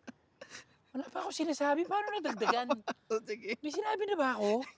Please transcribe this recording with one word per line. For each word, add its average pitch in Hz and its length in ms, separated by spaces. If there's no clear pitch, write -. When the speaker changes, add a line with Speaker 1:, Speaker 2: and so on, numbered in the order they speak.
Speaker 1:
Wala 262 160
pa - 160
ako 392 80
sinasabi. 294 500
Paano 403 300
nadagdagan? 247 600
Speaker 2:
<laughs> 226 40
Oh, 220 160
sige. 214 400
Speaker 1:
May 302 80
sinabi 415 400
na 392 80
ba 277 160
ako? 214 320